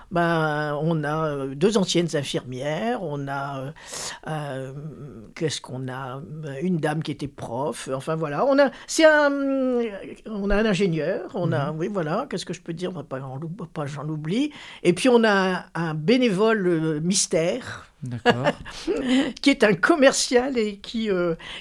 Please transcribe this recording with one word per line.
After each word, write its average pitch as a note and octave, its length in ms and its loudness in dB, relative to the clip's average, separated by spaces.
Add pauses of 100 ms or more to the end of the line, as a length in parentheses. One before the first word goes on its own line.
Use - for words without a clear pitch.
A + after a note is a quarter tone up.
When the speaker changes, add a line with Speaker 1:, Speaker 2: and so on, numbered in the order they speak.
(100)
Speaker 1:
ben, D#3 720 0
on D#3+ 220 0
a, D#3 240 -2
euh, C#3 260 -4
deux G#3 240 2
anciennes F3 360 2
infirmières. D3+ 880 -4
On C#3+ 260 -6
a, C#3 320 -6
euh, C3+ 100 -8 (580)
euh, C#3 440 -6 (640)
qu'est-ce - 260 -4
qu'on C3 280 -8
a ? C3 320 -8 (420)
Une F3+ 160 2
dame D3+ 240 0
qui D#3 100 -6
était C#3 160 -8
prof. C3 640 -6
Enfin, D#3+ 220 -4
voilà. D#3+ 280 -2
On C#4 140 4
a, C#4 120 6 (160)
c'est - 180 4
un, D4+ 260 8 (960)
on G3+ 240 -4
a G3+ 60 4
un A3 100 4
ingénieur. F#3+ 680 0
On G#3 180 0
a, D3 200 0
Speaker 2:
Mhm. D#3 60 -6
Speaker 1:
oui, F3+ 120 -2
voilà. G3 380 -2
Qu'est-ce F#3 160 -6
que F#3 80 -6
je D#3+ 80 -10
peux E3+ 140 -10
dire ? F3+ 180 -6
Pas, C#3 280 -8 (520)
pas, D3 140 -4
j'en C#3+ 220 -8
oublie. D#3+ 420 -2 (320)
Et F3 100 6
puis, F3 160 2
on A#3+ 160 8
a F#3+ 500 2
un E3 200 -2
bénévole, G#3+ 720 4
euh, D#3+ 340 2
mystère. F#3 840 0 (160)
Speaker 2:
D'accord. B2 440 0 (400)
Speaker 1:
<laughs> C4+ 540 0
Qui C#4 100 4
est C#4 140 4
un G#3 80 6
commercial C4+ 840 4
et G#3 180 0
qui, A3 340 -4
euh, F3 240 2 (260)